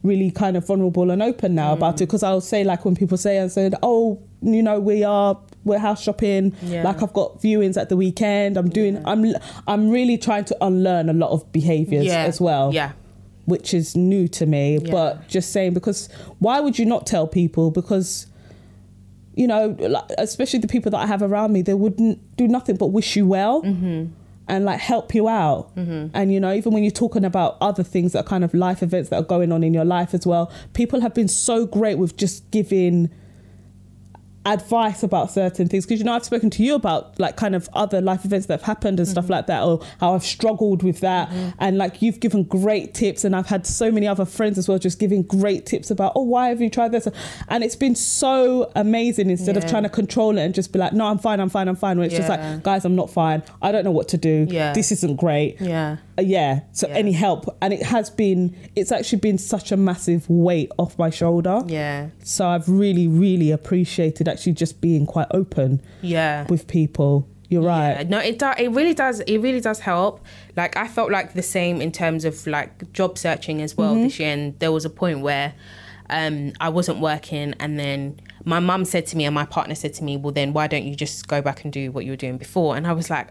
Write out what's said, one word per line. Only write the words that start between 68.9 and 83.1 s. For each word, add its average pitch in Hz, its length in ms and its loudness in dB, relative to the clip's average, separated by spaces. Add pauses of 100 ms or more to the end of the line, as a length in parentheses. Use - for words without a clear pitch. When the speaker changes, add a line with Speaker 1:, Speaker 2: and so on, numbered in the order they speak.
Speaker 2:
does, 262 280 -2
it 214 180 0
really 254 200 0
does 220 200 -4
help. 190 420 -2 (340)
Like, 175 220 -2
I 226 100 -4
felt 226 240 -2
like 185 220 -2
the 180 80 -4
same 175 400 -2
in 160 100 -4
terms 160 340 -2
of, 151 200 -6
like, 147 480 -6
job 180 240 -2
searching 160 460 -4
as 156 120 -8
well 208 180 2
Speaker 1:
Mm-hmm. 226 100 2
Speaker 2:
this 269 160 -2
year. 151 140 -2
And 143 260 -4
there 160 120 0
was 160 140 -2
a 156 60 -4
point 160 300 -4
where, 143 320 -2 (580)
um, 151 480 -4
I 165 100 -2
wasn't 165 300 -2
working, 151 600 -4
and 151 200 -6
then 139 360 -6 (300)
my 170 140 0
mum 185 260 0
said 170 220 -2
to 165 100 -6
me 147 80 0
and 147 80 0
my 147 120 -2
partner - 300 -6
said 147 200 -8
to - 80 -10
me, 143 140 -6
"Well, 143 140 -6
then 143 220 -2
why 151 140 0
don't 147 160 -4
you 143 120 -8
just - 320 -10
go 143 140 -2
back 139 220 -6
and 143 100 -8
do 135 180 -6
what 131 140 -8
you 131 60 -8
were 135 60 -8
doing 127 200 -8
before?" 147 380 -2
And 156 100 -6
I 170 80 0
was 165 160 -4
like 151 220 -4